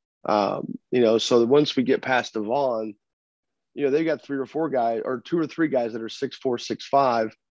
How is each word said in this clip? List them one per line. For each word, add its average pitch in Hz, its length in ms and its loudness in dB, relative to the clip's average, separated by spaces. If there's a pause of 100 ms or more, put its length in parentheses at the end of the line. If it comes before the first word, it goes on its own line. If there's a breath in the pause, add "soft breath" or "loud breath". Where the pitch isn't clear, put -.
(280)
Um, 98 500 -2 (140)
you 127 80 2
know, 113 180 4
so 120 260 4
once 143 320 4
we 135 60 4
get 120 200 0
past 127 320 -2
Devon, 113 600 -2 (800)
you 143 100 -2
know, 135 60 2
they've 160 160 2
got 151 160 -2
three 143 160 -6
or 131 80 -6
four 151 240 -4
guys 117 340 0
or 123 160 -4
two 170 180 -2
or 156 80 0
three 160 220 -2
guys 120 240 0
that 117 80 -8
are 113 80 -8
six 135 300 -8
four, 123 180 -2
six - 320 -8
five. 120 480 2 (180)